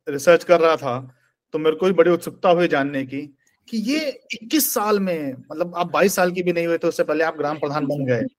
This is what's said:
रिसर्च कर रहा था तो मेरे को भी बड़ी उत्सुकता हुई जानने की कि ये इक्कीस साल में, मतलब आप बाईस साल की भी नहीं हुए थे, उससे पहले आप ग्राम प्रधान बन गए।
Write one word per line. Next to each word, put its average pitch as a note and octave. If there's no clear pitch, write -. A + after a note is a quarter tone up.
रिसर्च D#3
कर E3+
रहा D#3+
था B2+
तो D#3
मेरे D#3
को F#3
भी G3
बड़ी E3
उत्सुकता E3+
हुई F3
जानने C#3+
की C3+
कि A#3
ये C4+
इक्कीस -
साल G#3
में, D#3+
मतलब E3+
आप F3
बाईस E3+
साल F3+
की F3+
भी F3+
नहीं E3+
हुए E3+
थे, E3+
उससे E3
पहले D#3
आप D#3+
ग्राम D3
प्रधान D3
बन C#3+
गए। B2